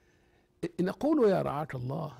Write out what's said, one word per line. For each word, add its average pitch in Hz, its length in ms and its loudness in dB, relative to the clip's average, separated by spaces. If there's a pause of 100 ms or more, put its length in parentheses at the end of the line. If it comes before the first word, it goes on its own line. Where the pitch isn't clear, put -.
(800)
نقول 240 500 2
يا 160 120 2
رعاة 139 320 -4
الله 147 460 -6